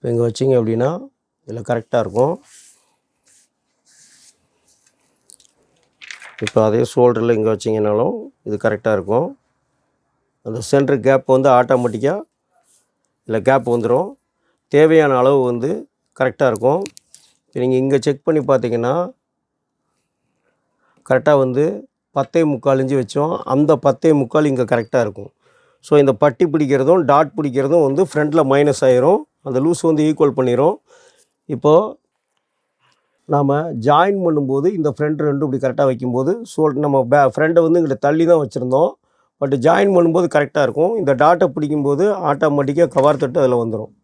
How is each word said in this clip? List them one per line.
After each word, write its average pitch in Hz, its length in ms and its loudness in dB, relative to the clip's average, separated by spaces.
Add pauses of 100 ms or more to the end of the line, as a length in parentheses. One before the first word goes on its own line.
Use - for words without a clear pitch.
இங்க 117 160 -2
வச்சீங்க 127 320 -2
அப்படின்னா, 117 360 0 (580)
இதுல 113 160 -12
கரெக்டா 120 360 -4
இருக்கும். 113 340 -2 (4000)
இப்ப 107 200 -4
அதே 110 220 2
ஷோல்டர்ல 117 520 2
இங்க 107 140 -2
வச்சீங்கன்னாலும் 107 680 -2 (280)
இது 104 140 -6
கரெக்டா 107 340 -2
இருக்கும். 104 360 -2 (1200)
அந்த 110 160 -10
சென்டர் 139 380 2
கேப் 135 320 2
வந்து 131 180 2
ஆட்டோமேட்டிக்கா 123 640 2 (1120)
இதுல 110 140 -2
கேப் 131 260 2
வந்துரும். 120 400 0 (640)
தேவையான 151 440 4
அளவு 135 280 2
வந்து 123 260 -4 (460)
கரெக்டா 131 320 -2
இருக்கும். 127 340 -2 (580)
இப்ப - 200 -10
நீங்க 127 160 0
இங்க 135 220 0
செக் 143 280 -4
பண்ணி 160 160 0
பார்த்தீங்கன்னா, 123 520 -2 (2000)
கரெக்டா 131 320 2
வந்து 131 260 0 (520)
பத்தே 143 280 -2
முக்கால் 135 380 0
இன்ச்சு 135 160 -2
வச்சோம். 143 360 -4 (120)
அந்த 147 320 2
பத்தே 139 340 2
முக்கால் 147 380 0
இங்க 127 140 -2
கரெக்டா 117 360 -2
இருக்கும். 107 300 -6 (540)
So, - 120 -2
இந்த 139 180 4
பட்டி 147 320 0
பிடிக்கிறதும் 147 580 0
டாட் 143 280 2
பிடிக்கிறதும் 143 520 0
வந்து 139 200 0
ஃப்ரண்ட்ல 151 400 -2
மைனஸ் 139 380 2
ஆயிரும். 135 380 2 (240)
அந்த 131 160 -4
லூஸ் 160 220 -2
வந்து 156 220 0
ஈக்குவல் 147 320 0
பண்ணிரும். 131 400 0 (720)
இப்போ 151 240 0 (1600)
நாம 143 220 0 (300)
ஜாயின் 160 400 2
பண்ணும்போது 147 520 -2
இந்த 160 180 -2
ஃப்ரண்ட் 151 320 -4
ரெண்டும் 147 240 -2
இப்படி 131 160 -4
கரெக்டா 135 240 -2
வைக்கும்போது, 131 460 -2 (140)
ஷோல்டர் 147 380 -2
நம்ம 139 200 0
பே-, 135 240 4
ஃப்ரண்ட்டை 160 340 2
வந்து 165 180 2
இங்கிட்டு 143 240 -4
தள்ளி 151 220 2
தான் 165 160 4
வச்சிருந்தோம். 131 480 -2 (500)
But 135 180 -2
ஜாயின் 190 360 2
பண்ணும்போது 170 340 2
கரெக்டா 147 340 -2
இருக்கும். 143 340 -2
இந்த 151 180 -2
டாட்டை 165 340 2
பிடிக்கும்போது 147 560 -2 (200)
ஆட்டோமேட்டிக்கா 147 640 0
கவார் 139 340 0
தட்டு 135 180 -2
அதுல 127 180 2
வந்துரும். 110 340 -6 (120)